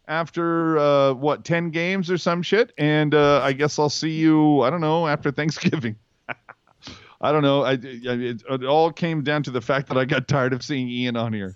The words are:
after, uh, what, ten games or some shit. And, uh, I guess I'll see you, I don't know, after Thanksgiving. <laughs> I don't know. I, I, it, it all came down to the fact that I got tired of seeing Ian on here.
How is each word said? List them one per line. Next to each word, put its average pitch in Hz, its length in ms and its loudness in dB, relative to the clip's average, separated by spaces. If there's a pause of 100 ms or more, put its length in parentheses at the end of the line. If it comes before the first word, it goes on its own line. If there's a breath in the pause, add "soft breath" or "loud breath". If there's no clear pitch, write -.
after, 165 680 -2
uh, 143 360 4
what, 127 320 -2
ten 170 240 -2
games 170 420 -4
or 180 60 0
some 175 240 -2
shit. 202 360 0
And, 151 380 2
uh, 143 280 6
I 139 100 0
guess 143 260 -2
I'll 147 100 2
see 160 220 -4
you, 156 500 4
I 120 80 2
don't 170 120 -2
know, 160 260 0
after 147 240 -2
Thanksgiving. 147 640 -2 (320)
<laughs> - 960 -18
I 135 120 2
don't 151 80 2
know. 139 220 2
I, 127 80 0
I, - 20 2
it, 123 760 -6
it 131 160 -4
all 156 260 2
came 160 320 -2
down 147 200 0
to 131 80 -8
the 123 80 -4
fact 139 300 -2
that 131 80 -2
I 131 80 2
got 127 220 -2
tired 131 260 0
of 123 100 -4
seeing 131 260 -6
Ian 123 280 -4
on 113 160 -4
here. 98 220 -6